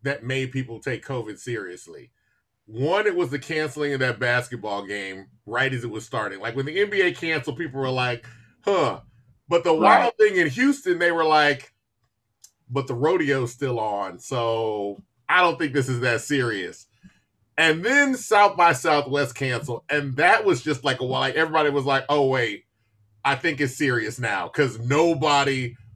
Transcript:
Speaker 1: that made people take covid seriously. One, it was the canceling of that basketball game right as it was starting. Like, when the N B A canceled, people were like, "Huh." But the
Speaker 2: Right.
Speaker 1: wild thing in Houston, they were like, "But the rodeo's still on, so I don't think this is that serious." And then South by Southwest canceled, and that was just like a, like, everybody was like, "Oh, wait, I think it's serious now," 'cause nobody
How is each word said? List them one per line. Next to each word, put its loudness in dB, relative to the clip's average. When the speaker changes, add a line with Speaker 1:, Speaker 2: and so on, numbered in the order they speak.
Speaker 1:
that -6
made -4
people -6
take -8
covid -8
seriously. -12
One, 0
it 0
was 0
the -6
canceling -4
of -4
that -2
basketball -2
game -10
right -2
as -6
it -8
was -10
starting. -6
Like, -6
when -4
the -4
N 2
B -2
A 2
canceled, -4
people -8
were -2
like, -4
"Huh." 0
But 2
the 4
Speaker 2:
Right. 8
Speaker 1:
wild 0
thing 6
in 2
Houston, 0
they 4
were 0
like, 2
"But -2
the -4
rodeo's 0
still -4
on, -4
so -2
I 6
don't 2
think -4
this 0
is -4
that 0
serious." -4
And 2
then 4
South 4
by 6
Southwest 0
canceled, -4
and -2
that 4
was 2
just -4
like 0
a, -4
like, -2
everybody 2
was 0
like, 0
"Oh, 4
wait, -2
I 2
think -4
it's -2
serious -2
now," -4
'cause 0
nobody 2